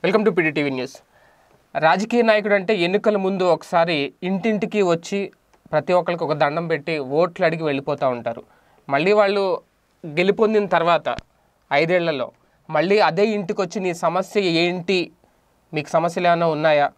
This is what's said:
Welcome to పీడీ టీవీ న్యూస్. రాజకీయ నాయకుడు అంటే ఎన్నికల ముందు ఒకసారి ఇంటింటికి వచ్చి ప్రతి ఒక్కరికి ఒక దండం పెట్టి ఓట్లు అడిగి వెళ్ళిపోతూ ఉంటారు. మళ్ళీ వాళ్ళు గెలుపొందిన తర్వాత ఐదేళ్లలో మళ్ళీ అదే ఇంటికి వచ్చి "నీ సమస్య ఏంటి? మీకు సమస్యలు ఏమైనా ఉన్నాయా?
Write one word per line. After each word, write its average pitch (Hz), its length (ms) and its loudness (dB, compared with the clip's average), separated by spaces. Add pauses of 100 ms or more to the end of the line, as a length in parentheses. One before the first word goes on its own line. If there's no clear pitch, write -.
Welcome 208 240 4
to 180 60 -2
పీడీ 160 160 2
టీవీ 147 180 0
న్యూస్. 131 280 -6 (800)
రాజకీయ 190 440 2
నాయకుడు 214 320 2
అంటే 202 220 0
ఎన్నికల 196 420 0
ముందు 190 260 -2
ఒకసారి 165 680 0 (100)
ఇంటింటికి 202 580 -2
వచ్చి 185 500 -2 (400)
ప్రతి 151 220 0
ఒక్కరికి 175 300 0
ఒక 143 100 -2
దండం 151 340 0
పెట్టి 160 320 -4
ఓట్లు 165 460 -2
అడిగి 165 180 -2
వెళ్ళిపోతూ 143 460 -2
ఉంటారు. 117 340 -6 (460)
మళ్ళీ 156 240 2
వాళ్ళు 196 480 2 (460)
గెలుపొందిన 202 580 0
తర్వాత 165 500 0 (580)
ఐదేళ్లలో 160 580 0 (380)
మళ్ళీ 170 300 2
అదే 175 260 2
ఇంటికి 208 360 -4
వచ్చి 190 180 -4
"నీ 185 140 -2
సమస్య 180 480 -2
ఏంటి? 175 720 0 (600)
మీకు 151 160 -6
సమస్యలు 175 380 0
ఏమైనా 170 200 2
ఉన్నాయా? 151 500 2